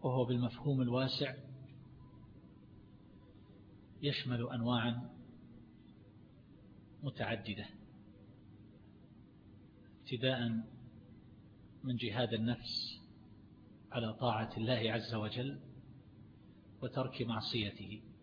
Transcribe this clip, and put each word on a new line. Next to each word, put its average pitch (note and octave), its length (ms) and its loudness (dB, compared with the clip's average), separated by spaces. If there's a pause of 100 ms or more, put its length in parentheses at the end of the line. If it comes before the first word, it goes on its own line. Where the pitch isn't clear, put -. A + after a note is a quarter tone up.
وهو B2+ 240 6
بالمفهوم B2 560 4
الواسع C3 520 4 (2750)
يشمل B2 460 2
أنواعا A#2+ 640 4 (1900)
متعددة، G#2+ 640 0 (2250)
ابتداء A#2+ 640 4 (1200)
من B2+ 120 2
جهاد A2+ 380 4
النفس - 680 2 (920)
على A2+ 220 2
طاعة A2 440 4
الله A2+ 340 6
عز A#2 240 2
وجل B2+ 440 0 (1200)
وترك B2+ 380 2
معصيته A2 800 0 (220)